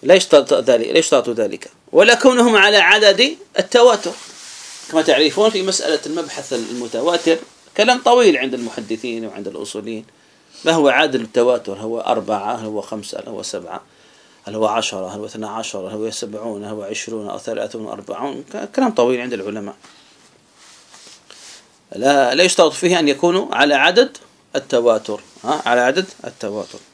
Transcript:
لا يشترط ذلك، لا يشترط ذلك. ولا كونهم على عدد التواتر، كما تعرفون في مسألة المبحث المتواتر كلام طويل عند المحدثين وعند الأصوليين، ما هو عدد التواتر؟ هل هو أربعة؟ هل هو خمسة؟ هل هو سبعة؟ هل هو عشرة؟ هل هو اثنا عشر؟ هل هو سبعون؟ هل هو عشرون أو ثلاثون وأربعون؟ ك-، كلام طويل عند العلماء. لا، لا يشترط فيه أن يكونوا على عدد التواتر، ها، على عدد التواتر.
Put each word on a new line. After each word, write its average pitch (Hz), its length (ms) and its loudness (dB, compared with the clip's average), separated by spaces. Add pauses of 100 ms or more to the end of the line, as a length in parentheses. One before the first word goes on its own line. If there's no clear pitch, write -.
لا 147 120 6
يشترط 151 400 4
ذلك، 117 340 2
لا - 100 4
يشترط 143 300 2
ذلك. 107 420 -4 (220)
ولا 214 220 6
كونهم 240 420 4
على 202 200 6
عدد 190 600 4 (220)
التواتر، 220 540 4 (800)
كما 160 120 2
تعرفون 156 480 2
في 202 120 -4
مسألة 180 440 -2
المبحث 151 460 -8
المتواتر 123 840 -2 (380)
كلام 247 260 2
طويل 240 340 4
عند 127 180 -4
المحدثين 113 720 -8
وعند 101 220 -12
الأصوليين، 107 560 -12 (600)
ما 160 80 2
هو 156 160 4
عدد 135 260 2
التواتر؟ 120 580 0
هل 98 60 -10
هو 110 220 -8
أربعة؟ 107 540 -4
هل 113 100 -10
هو 107 160 -8
خمسة؟ 101 380 -12
هل - 100 -14
هو 110 140 -12
سبعة؟ 85 400 -12 (600)
هل 101 100 -14
هو 110 120 0
عشرة؟ 104 420 -4
هل 101 100 -12
هو 104 80 -10
اثنا 107 240 -10
عشر؟ 110 280 -10
هل 92 140 -10
هو 110 180 -6
سبعون؟ 107 540 -10
هل 104 60 -12
هو 107 120 -10
عشرون 107 460 -10
أو - 100 -10
ثلاثون 110 460 -8
وأربعون؟ 110 680 -10
ك-، 208 240 -12
كلام 262 140 2
طويل 123 300 2
عند 123 120 -8
العلماء. 104 420 -10 (2250)
لا، 131 380 2
لا 170 100 6
يشترط 170 280 4
فيه 175 260 0
أن 151 100 2
يكونوا 170 460 0
على 143 200 2
عدد 180 420 2 (400)
التواتر، 110 640 0 (240)
ها، 147 220 -4
على 123 140 2
عدد 143 260 0 (180)
التواتر. 104 540 -10 (160)